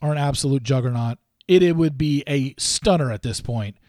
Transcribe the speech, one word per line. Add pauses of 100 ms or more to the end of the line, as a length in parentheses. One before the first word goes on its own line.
are
an
absolute
juggernaut. (280)
It,
it
would
be
a
stunner
at
this
point (120)